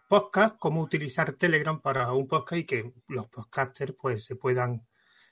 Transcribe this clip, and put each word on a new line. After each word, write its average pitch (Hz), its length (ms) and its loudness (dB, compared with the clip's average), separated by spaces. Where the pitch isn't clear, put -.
podcasts, 202 500 4
cómo 160 220 0
utilizar 151 520 -2
Telegram 156 480 2
para 127 300 0
un 135 160 2
podcast 160 320 0
y 160 60 -4
que 120 280 -4
los 120 200 -6
podcasters, 135 680 -6
pues, 120 280 -4
se 127 100 -10
puedan, 123 500 -2